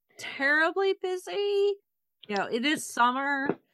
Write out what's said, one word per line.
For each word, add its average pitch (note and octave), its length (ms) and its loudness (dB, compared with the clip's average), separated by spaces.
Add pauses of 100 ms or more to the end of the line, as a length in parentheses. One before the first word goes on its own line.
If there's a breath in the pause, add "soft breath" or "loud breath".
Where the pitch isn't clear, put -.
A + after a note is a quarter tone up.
(180)
terribly E4 840 2
busy. G4+ 720 0 (520)
You G#3 80 -4
know, F#3+ 160 0
it A#3 140 0
is D4 220 0
summer, C4+ 600 0 (240)